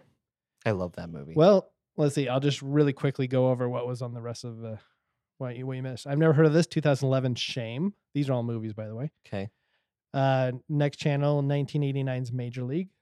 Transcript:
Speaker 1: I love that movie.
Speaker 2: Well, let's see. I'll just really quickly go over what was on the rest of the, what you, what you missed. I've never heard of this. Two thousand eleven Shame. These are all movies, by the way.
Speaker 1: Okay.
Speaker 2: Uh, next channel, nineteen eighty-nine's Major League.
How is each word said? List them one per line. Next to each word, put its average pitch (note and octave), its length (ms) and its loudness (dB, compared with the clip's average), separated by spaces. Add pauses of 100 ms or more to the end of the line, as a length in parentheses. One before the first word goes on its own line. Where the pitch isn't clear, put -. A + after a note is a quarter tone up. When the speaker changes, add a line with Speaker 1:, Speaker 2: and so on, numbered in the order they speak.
(640)
Speaker 1:
I A2 80 2
love F2+ 260 -2
that F2 120 -10
movie. D#2 260 -14
Speaker 2:
Well, F#3 360 6 (260)
let's D3 160 2
see. C#3 140 0
I'll B2+ 120 2
just C#3 220 0
really C#3+ 320 2
quickly C3+ 340 -2
go B2+ 220 2
over B2 180 0
what B2 200 -4
was B2 160 -6
on A#2+ 100 -8
the A#2+ 80 -10
rest A#2 220 -10
of A2+ 160 -12
the, A2 180 -10 (600)
what B2 180 -6
you, B2+ 80 -8
what C3 120 -6
you B2+ 60 -6
missed. C3 220 -8
I've C#3+ 140 0
never D#3+ 140 6
heard D#3 120 6
of D3+ 80 6
this. E3 140 4
Two D#3+ 140 -2
thousand C#3 260 2
eleven C3 260 2
Shame. B2+ 600 -6 (200)
These C#3+ 160 -2
are C3+ 40 2
all A#2+ 100 -2
movies, A2+ 300 -6
by G#2+ 140 -10
the G#2+ 80 -12
way. C3+ 160 -8 (160)
Speaker 1:
Okay. G2+ 220 -6 (640)
Speaker 2:
Uh, C3 380 2 (180)
next D3 280 0
channel, C#3+ 440 2
nineteen C#3+ 420 0
eighty-nine's C3 480 -2
Major B2 320 -6
League. E3 260 -4 (120)